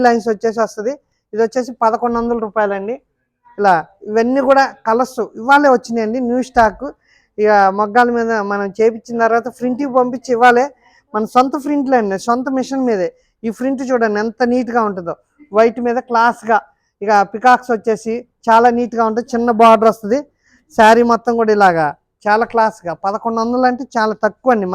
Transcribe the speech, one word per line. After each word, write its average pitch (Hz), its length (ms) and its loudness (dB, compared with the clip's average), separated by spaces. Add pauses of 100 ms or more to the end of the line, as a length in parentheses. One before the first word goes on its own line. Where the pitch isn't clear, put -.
లైన్స్ 233 260 0
వచ్చేసి 220 320 -4
వస్తది. 214 300 -6 (380)
ఇది 214 140 -2
వచ్చేసి 254 240 -4 (140)
పదకొండు 233 360 0
వందల 233 260 -2
రూపాయలండి. 202 500 -4 (600)
ఇలా 196 140 4 (360)
ఇవన్నీ 240 380 0
కూడా 269 140 4 (240)
కలర్స్ 240 340 -2 (200)
ఇవాళే 277 340 0
వచ్చినాయండి, 233 540 -4
న్యూ 247 200 -2
స్టాక్. 226 380 -2 (560)
ఇక 208 80 2 (300)
మగ్గాల 220 360 2
మీద 226 160 -2 (200)
మనం 202 160 -4 (100)
చేపించిన 226 460 -2
తర్వాత 233 240 0 (100)
ప్రింట్కి 254 400 -4
పంపించి 254 380 -2
ఇవ్వాలే. 240 280 4 (500)
మన 214 100 -2 (120)
సొంత 262 180 2 (120)
ప్రింట్లు 277 340 -2
అండి, 196 180 -4 (100)
సొంత 240 180 -2 (120)
మిషన్ 262 320 -4
మీదే. 185 200 -2 (340)
ఈ 226 60 -4 (100)
ప్రింట్ 262 220 -4 (100)
చూడండి 226 320 0
ఎంత 226 180 -6 (120)
నీట్గా 240 360 -2
ఉంటుందో, 175 260 -8 (420)
వైట్ 233 300 2
మీద 240 100 -2 (120)
క్లాస్గా. 226 500 0 (440)
ఇక 208 180 2 (120)
పికాక్స్ 247 420 2
వచ్చేసి 220 380 -4 (360)
చాలా 233 180 6 (100)
నీట్గా 233 320 -2
ఉంటుంది, 240 240 -4
చిన్న 233 180 0 (100)
బార్డర్ 226 320 6
వస్తది. 226 280 -4 (560)
శారీ 226 260 6 (100)
మొత్తం 233 280 -2
కూడా 214 160 2
ఇలాగా 170 300 4 (380)
చాలా 220 280 0
క్లాస్గా. 214 400 -2 (140)
పదకొండు 226 360 -4
వందలు 247 300 0
అంటే 247 120 -10 (120)
చాలా 220 180 -2 (120)
తక్కువ 240 280 0
అండి 196 200 -2